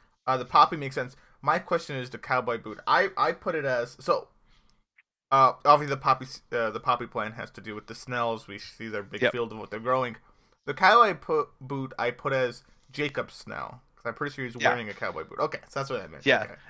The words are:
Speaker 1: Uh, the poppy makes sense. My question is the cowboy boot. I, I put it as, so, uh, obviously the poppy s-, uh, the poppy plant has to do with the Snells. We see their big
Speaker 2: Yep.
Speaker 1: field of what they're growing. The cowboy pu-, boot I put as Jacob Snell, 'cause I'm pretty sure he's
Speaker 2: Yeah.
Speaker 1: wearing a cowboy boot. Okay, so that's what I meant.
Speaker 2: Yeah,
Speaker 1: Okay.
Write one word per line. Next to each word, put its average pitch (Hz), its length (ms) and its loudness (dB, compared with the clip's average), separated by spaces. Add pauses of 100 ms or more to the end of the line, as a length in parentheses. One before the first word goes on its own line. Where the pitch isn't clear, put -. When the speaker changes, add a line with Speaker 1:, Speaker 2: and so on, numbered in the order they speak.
(260)
Speaker 1:
Uh, 127 120 2
the 123 80 -6
poppy 165 320 6
makes 139 180 -8
sense. 131 200 -6 (260)
My 156 180 0
question 170 360 -4
is 123 140 -6
the 113 80 -12
cowboy 123 400 -2
boot. 107 300 -12
I, 185 280 4
I 156 160 2
put 170 220 -4
it 151 120 -4
as, 120 340 -2
so, - 300 0 (1000)
uh, 131 220 8 (100)
obviously 147 320 6
the 135 60 -4
poppy 135 240 2
s-, - 160 -14 (100)
uh, 113 200 0
the 110 80 -6
poppy 120 260 0
plant 110 300 -6
has 107 160 -12
to - 100 -18
do 104 140 -12
with 107 120 -12
the 113 80 -14
Snells. 117 520 -4
We 101 100 -12
see - 300 -14
their 107 160 -6
big 127 180 -10
Speaker 2:
Yep. 123 100 4
Speaker 1:
field 117 200 -4
of 110 80 -12
what 101 100 -12
they're 107 100 -8
growing. 123 380 -2 (480)
The 139 80 -6
cowboy 196 420 6
pu-, 151 340 -2 (120)
boot 135 380 -6
I 120 120 0
put 135 220 -4
as 127 300 0 (280)
Jacob 139 380 -4
Snell, - 520 -12 (140)
'cause - 100 -18
I'm 117 100 -6
pretty 143 180 -6
sure 135 120 -8
he's 117 140 -10
Speaker 2:
Yeah. 135 100 4
Speaker 1:
wearing 117 200 -2
a 101 40 -10
cowboy 82 320 -6
boot. - 140 -10
Okay, 151 200 -2 (100)
so 139 100 -6
that's 135 120 -4
what 113 100 -4
I 87 60 -12
meant. 76 180 -16
Speaker 2:
Yeah, 123 180 4
Speaker 1:
Okay. - 120 -10 (140)